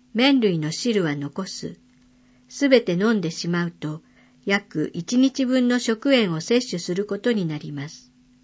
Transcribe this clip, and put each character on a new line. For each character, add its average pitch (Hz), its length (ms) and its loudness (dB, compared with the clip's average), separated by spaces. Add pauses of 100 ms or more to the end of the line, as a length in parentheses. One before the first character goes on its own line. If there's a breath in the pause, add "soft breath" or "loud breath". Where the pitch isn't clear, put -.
(140)
麺 262 260 4
類 185 200 2
の 151 120 -2
汁 214 320 0
は 147 120 0
残 143 300 -8
す。 - 320 -12 (680 soft breath)
す - 200 -2
べ 254 140 8
て 190 120 0
飲 208 200 2
ん 208 80 0
で 165 100 -4
し - 160 -8
ま 175 180 0
う 170 60 -6
と、 156 300 -8 (440 soft breath)
約 196 480 -2
一 175 240 -2
日 262 280 2
分 247 220 2
の 247 100 2
食 240 360 0
塩 208 200 2
を 160 80 -4
摂 247 260 0
取 180 120 -6
す 175 160 -4
る 202 100 -2
こ 202 140 -6
と 240 120 0
に 202 140 0
な 151 120 -4
り 151 140 -10
ま 143 160 -8
す。 - 240 -20 (320)